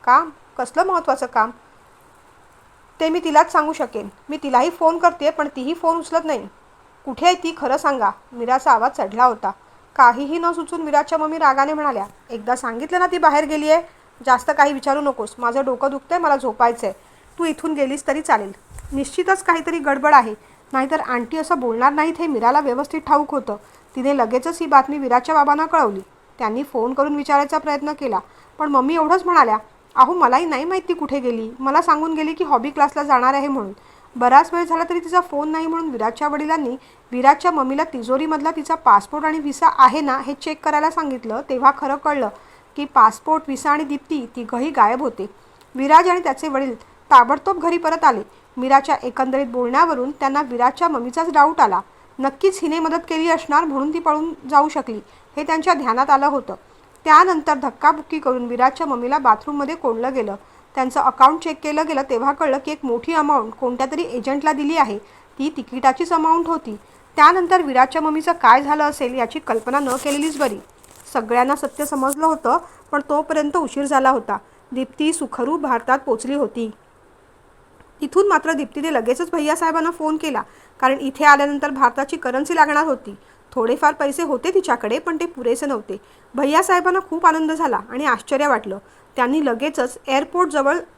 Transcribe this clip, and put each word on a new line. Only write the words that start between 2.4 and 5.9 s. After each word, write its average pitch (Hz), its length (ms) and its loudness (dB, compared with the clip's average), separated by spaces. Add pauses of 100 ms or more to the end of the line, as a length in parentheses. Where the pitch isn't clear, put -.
"ते 320 100 0
मी 339 140 -2
तिलाच 330 280 4
सांगू 311 220 0
शकेन. 233 340 -8 (220)
मी 302 140 -8
तिलाही 269 260 2
फोन 339 280 0
करते, 330 320 0
पण 302 260 -4
तीही 269 180 -6
फोन 339 240 -2